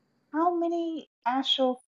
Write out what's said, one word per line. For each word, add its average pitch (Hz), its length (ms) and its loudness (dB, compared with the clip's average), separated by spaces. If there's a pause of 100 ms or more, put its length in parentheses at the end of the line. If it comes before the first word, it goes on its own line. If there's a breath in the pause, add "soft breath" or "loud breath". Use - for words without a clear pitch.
(320)
how 339 240 2
many 339 540 -2 (160)
actual 254 600 0